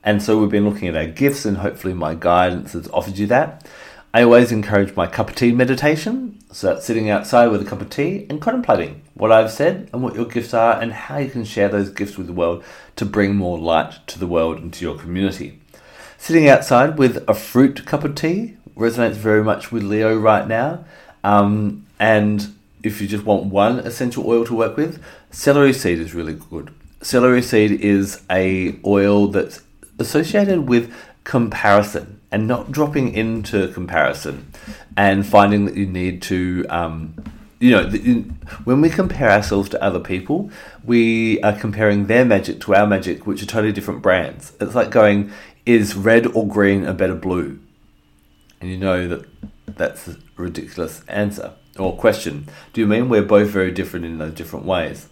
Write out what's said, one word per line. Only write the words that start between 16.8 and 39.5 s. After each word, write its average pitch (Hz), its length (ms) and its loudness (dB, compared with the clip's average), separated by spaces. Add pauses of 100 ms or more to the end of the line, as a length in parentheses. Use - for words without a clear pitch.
with 131 300 2
a 107 60 4
fruit - 500 2
cup 147 180 -4
of 147 120 -6
tea 190 420 -4 (180)
resonates 113 420 -2
very 107 280 2
much - 260 -2
with 113 120 -4
Leo 107 340 0
right 107 320 2
now. 135 360 -4 (380)
Um, 104 640 0 (140)
and 104 540 2 (280)
if 110 200 -6
you 98 60 -6
just 104 160 -6
want 98 200 0
one 101 360 2
essential 120 460 -6
oil 117 200 2
to 120 80 -4
work 113 220 -2
with, 165 260 -6 (280)
celery 139 440 4
seed 90 240 -2
is 80 160 -10
really 80 200 -8
good. 80 380 -16 (300)
Celery 123 400 4
seed 107 300 2
is 101 580 0
a 92 560 0
oil 101 420 4
that's 95 340 -4 (360)
associated 160 680 0
with 117 240 0 (320)
comparison 104 960 0 (100)
and 107 160 -2
not 123 240 -4
dropping 147 440 -2
into 110 580 -2
comparison 73 800 -4 (460)
and 101 300 2
finding 101 380 6
that - 120 -4
you 98 100 -2
need 90 360 -4
to, 90 460 -4
um, 80 460 -6 (440)
you 123 120 6
know, 95 140 6
that 107 180 -4
you, 120 200 2 (420)
when 131 160 2
we 165 80 4
compare 165 420 0
ourselves 101 400 2